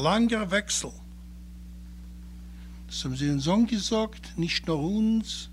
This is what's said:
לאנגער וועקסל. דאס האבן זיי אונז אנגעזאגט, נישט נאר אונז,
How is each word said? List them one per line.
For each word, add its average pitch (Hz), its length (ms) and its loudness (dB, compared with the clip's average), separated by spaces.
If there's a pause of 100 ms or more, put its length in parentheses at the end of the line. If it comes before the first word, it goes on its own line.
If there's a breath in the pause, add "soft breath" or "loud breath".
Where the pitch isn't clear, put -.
לאנגער 220 400 4
וועקסל. 196 440 0 (2000 loud breath)
דאס - 180 -4
האבן 131 100 -2
זיי 143 140 2
אונז 143 200 2
אנגעזאגט, 220 760 2 (100)
נישט - 300 0
נאר 165 80 2
אונז, 214 760 2